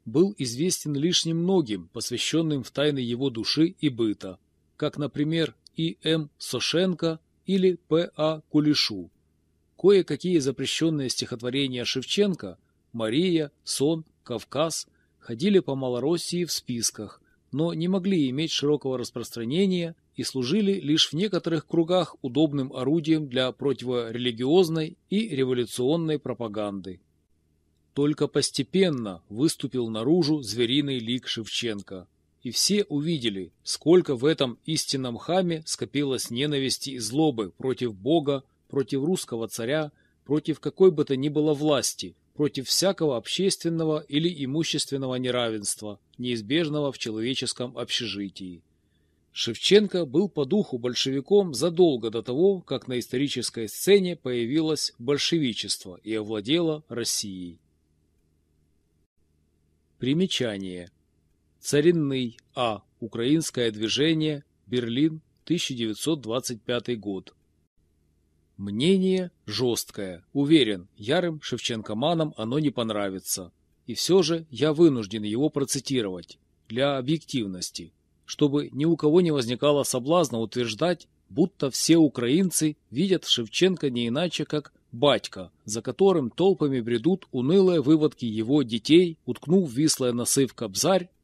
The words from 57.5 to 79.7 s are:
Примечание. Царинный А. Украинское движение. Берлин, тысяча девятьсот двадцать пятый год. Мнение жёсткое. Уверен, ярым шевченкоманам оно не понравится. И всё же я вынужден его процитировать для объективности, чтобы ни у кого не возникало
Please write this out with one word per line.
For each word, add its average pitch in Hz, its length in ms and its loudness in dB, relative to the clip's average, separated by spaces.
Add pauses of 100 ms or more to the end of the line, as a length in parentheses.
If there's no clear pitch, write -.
Примечание. 104 920 -2 (720)
Царинный 143 800 2 (180)
А. 113 260 -2 (160)
Украинское 120 720 0
движение. 143 760 0 (220)
Берлин, 127 540 0 (240)
тысяча 156 300 -2
девятьсот 117 460 -2
двадцать 117 400 -6
пятый 120 360 -4
год. 98 380 -8 (1200)
Мнение 180 760 0 (160)
жёсткое. 104 840 -4
Уверен, 135 640 4
ярым 156 440 -2
шевченкоманам 127 960 -2
оно 113 220 -2
не 151 120 2
понравится. 101 840 -4 (340)
И 113 80 -8
всё 185 280 4
же 165 280 0
я 139 220 0
вынужден 120 500 4
его 117 280 0
процитировать 120 880 -4 (300)
для 135 300 0
объективности, 110 920 -4 (320)
чтобы 147 480 0
ни 131 120 -2
у 165 120 4
кого 151 240 4
не 170 100 2
возникало 139 540 0